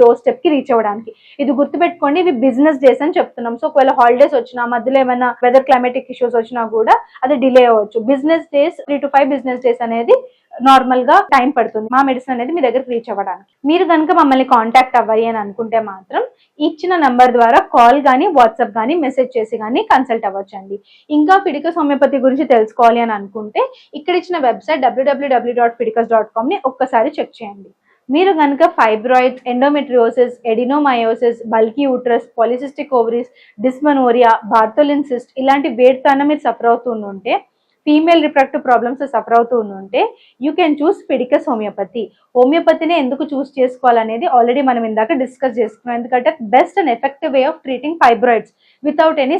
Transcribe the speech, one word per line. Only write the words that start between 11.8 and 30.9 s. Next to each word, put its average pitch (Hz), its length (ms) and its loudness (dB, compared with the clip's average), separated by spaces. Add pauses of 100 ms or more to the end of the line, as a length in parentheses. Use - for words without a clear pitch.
మా 262 140 4
మెడిసిన్ 262 260 -4
అనేది 247 220 -6
మీ 349 80 -4
దగ్గరకు 247 300 -2
రీచ్ 233 180 -6
అవ్వడానికి. 196 380 -8 (180)
మీరు 359 240 2
కనుక 311 260 2
మమ్మల్ని 269 340 2
కాంటాక్ట్ 247 480 2
అవ్వాలి 220 300 0
అని 226 120 -6
అనుకుంటే 220 360 -6 (100)
మాత్రం 196 340 -8 (440)
ఇచ్చిన 359 380 -4
నంబర్ 247 320 4
ద్వారా 240 240 4 (140)
కాల్ 247 240 6 (100)
గానీ, 262 180 2 (120)
WhatsApp 220 400 2
గానీ, 233 160 -2 (100)
మెసేజ్ 262 320 -2
చేసి 220 260 -4
గానీ 240 180 -2 (120)
కన్సల్ట్ 247 360 0
అవ్వచ్చండి. 196 480 -10 (400)
ఇంకా 302 200 4 (100)
Fidicus 302 340 -4
Homeopathy 277 460 0
గురించి 269 260 0
తెలుసుకోవాలి 226 400 2 (120)
అని 226 140 -4
అనుకుంటే 214 440 -6 (380)
ఇక్కడ 359 200 -4
ఇచ్చిన 349 180 -8 (100)
వెబ్‌సైట్ 269 380 -2
డబ్ల్యూడబ్ల్యూడబ్ల్యూ 247 760 -2
డాట్ 233 200 0
ఫిడికస్ 226 320 -2
డాట్ 214 240 0
కామ్ 240 160 -4
ని 403 60 -4 (120)
ఒక్కసారి 262 480 -2
చెక్ 240 220 -8
చేయండి. 202 300 -18 (440)
మీరు 381 260 2
గనుక 285 220 0 (160)
ఫైబ్రాయిడ్స్, 254 760 0
ఎండోమెట్రియోసిస్, 247 840 0 (180)
adenomyosis, 240 840 0 (180)